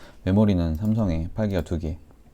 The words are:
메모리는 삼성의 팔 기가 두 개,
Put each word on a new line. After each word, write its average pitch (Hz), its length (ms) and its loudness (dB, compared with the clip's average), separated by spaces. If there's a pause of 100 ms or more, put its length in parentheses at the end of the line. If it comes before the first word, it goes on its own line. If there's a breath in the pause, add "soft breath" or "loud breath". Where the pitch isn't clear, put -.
(240 loud breath)
메모리는 92 520 2
삼성의 92 580 0
팔 110 140 -2
기가 95 140 0
두 80 180 -4
개, 80 200 -6 (340)